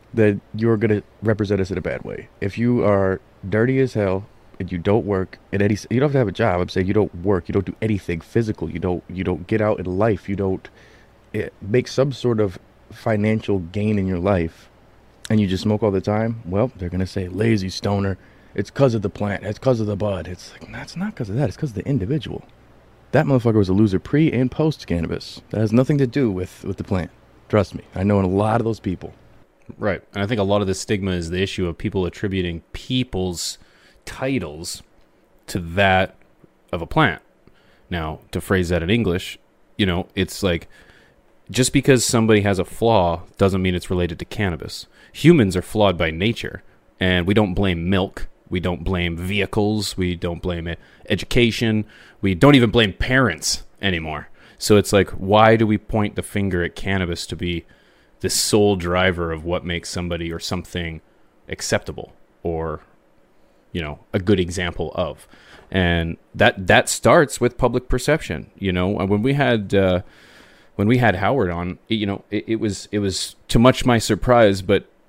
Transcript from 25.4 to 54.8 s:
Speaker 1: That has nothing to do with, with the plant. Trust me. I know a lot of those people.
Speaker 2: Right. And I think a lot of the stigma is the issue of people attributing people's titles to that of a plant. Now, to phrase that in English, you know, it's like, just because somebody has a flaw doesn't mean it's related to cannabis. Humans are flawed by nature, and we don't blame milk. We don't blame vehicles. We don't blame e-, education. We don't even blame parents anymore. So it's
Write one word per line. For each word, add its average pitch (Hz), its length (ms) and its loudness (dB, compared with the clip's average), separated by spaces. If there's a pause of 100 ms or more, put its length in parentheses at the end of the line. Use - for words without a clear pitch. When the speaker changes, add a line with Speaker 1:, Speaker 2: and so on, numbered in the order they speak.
Speaker 1:
That 104 100 -4
has 110 120 0
nothing 131 260 4
to 139 80 2
do 120 240 0
with, 92 340 -8
with 98 140 -6
the - 60 -6
plant. 87 260 -2 (380)
Trust 104 260 0
me. - 80 -10 (120)
I 92 80 -4
know 101 180 4
a 95 60 2
lot 104 340 2
of 107 60 -2
those 110 140 -4
people. - 340 -6 (640)
Speaker 2:
Right. - 240 -4 (120)
And 101 80 -4
I 101 40 -2
think 110 140 -2
a 98 40 2
lot 101 160 2
of 101 60 0
the 95 80 0
stigma 98 380 -2
is 85 180 -4
the 90 120 -2
issue 95 240 -2
of 85 120 -6
people 98 260 -2
attributing 87 580 -4 (100)
people's 95 880 -6 (500)
titles 131 720 -6 (640)
to 104 140 -6
that 92 560 2 (560)
of 87 100 -4
a 113 40 -8
plant. 143 360 0 (680)
Now, 80 300 -6 (120)
to 92 80 -2
phrase 90 300 0
that 85 120 0
in 85 80 -2
English, 104 480 -2 (380)
you 104 100 2
know, 92 280 -2
it's - 280 -4
like, 87 240 0 (840)
just 127 220 0
because 131 320 4
somebody 110 380 4
has 101 160 2
a 90 60 0
flaw 90 580 2 (140)
doesn't 95 260 2
mean 92 120 0
it's - 160 -6
related 87 280 -2
to - 60 -10
cannabis. - 640 -6 (260)
Humans 127 440 6
are 90 60 -2
flawed 101 340 2
by 80 140 0
nature, 90 520 -4 (360)
and 90 280 2
we 101 80 2
don't 104 200 2
blame 90 340 0
milk. 95 400 -2 (220)
We 90 100 -2
don't 87 240 -4
blame 87 320 -2
vehicles. 101 800 -2
We 90 200 -2
don't 85 260 -6
blame 85 260 -4
e-, 85 80 -6 (320)
education. 110 760 2 (360)
We 95 140 0
don't 135 200 6
even 120 160 6
blame 107 220 2
parents 123 680 0 (180)
anymore. 80 480 -4 (300)
So - 180 4
it's 98 160 4